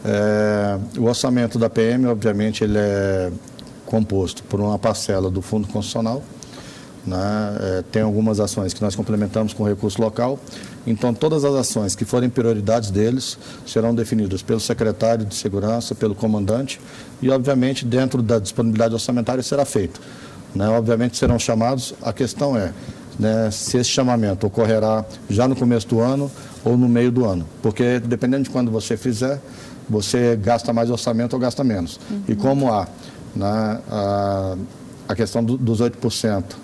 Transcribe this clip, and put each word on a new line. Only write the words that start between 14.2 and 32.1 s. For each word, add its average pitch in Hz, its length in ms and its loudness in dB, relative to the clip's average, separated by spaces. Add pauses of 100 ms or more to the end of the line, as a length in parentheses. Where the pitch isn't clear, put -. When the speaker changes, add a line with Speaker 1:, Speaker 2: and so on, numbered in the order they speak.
Speaker 1:
pelo 113 160 0
secretário 113 680 2
de 101 100 -6
Segurança, 110 600 -2
pelo 107 200 0
comandante 107 680 0 (420)
e, 127 80 4
obviamente, 135 540 2
dentro 127 380 2
da 113 160 4
disponibilidade 113 560 2
orçamentária 123 480 0
será 139 240 0
feito, - 340 -2 (540)
né? 98 160 2
Obviamente, 117 480 2
serão 120 200 4
chamados. 120 640 0
A 117 100 -4
questão 135 440 0
é, 95 160 0 (460)
né, 110 320 2
se - 260 -4
esse 120 140 2
chamamento 113 560 2
ocorrerá 110 580 2 (240)
já 110 180 4
no 131 80 4
começo 120 320 2
do 113 140 2
ano 135 300 2 (340)
ou 120 120 4
no 123 120 6
meio 120 240 4
do 123 140 4
ano, 90 200 0 (160)
porque 123 380 2
dependendo 123 440 0
de 127 60 -6
quando 123 200 0
você 110 260 -2
fizer, 127 440 -2 (480)
você 117 540 2
gasta 117 300 2
mais 117 180 2
orçamento 117 440 0
ou 131 40 -2
gasta 123 240 0
menos. 101 380 0 (100)